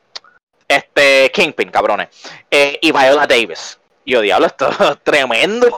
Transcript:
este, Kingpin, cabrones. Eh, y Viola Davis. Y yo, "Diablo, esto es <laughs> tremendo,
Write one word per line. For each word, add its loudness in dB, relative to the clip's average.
este, 2
Kingpin, -4
cabrones. -2
Eh, 0
y 0
Viola 2
Davis. -2
Y -4
yo, 2
"Diablo, 2
esto -4
es -6
<laughs> -2
tremendo, 0